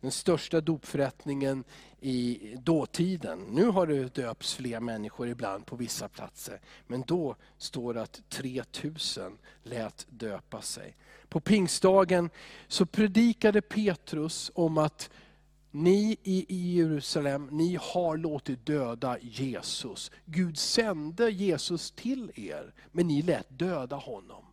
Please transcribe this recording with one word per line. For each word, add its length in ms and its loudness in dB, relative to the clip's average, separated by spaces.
den 100 -4
största 500 2
dopförrättningen 1040 -2
i 380 -2
dåtiden. 800 0
Nu 280 2
har 200 4
det 280 0
döpts 400 -6
fler 260 -6
människor 480 -6
ibland 380 -6
på 100 -12
vissa 320 -6
platser. 520 -14
Men 200 -6
då 300 -2
står 360 -6
det 80 -4
att 260 -12
tretusen 1080 -8
lät 480 -8
döpa 520 -8
sig. 340 -12
På 120 -2
pingstdagen 880 6
så 180 2
predikade 760 4
Petrus 920 -2
om 240 4
att 320 0
ni 520 6
i, 260 0
i 280 0
Jerusalem, 760 0
ni 300 2
har 360 0
låtit 500 -4
döda 540 -2
Jesus. 920 -6
Gud 340 0
sände 720 0
Jesus 600 0
till 440 -6
er, 400 -10
men 160 4
ni 140 4
lät 260 0
döda 480 -4
honom. 560 -12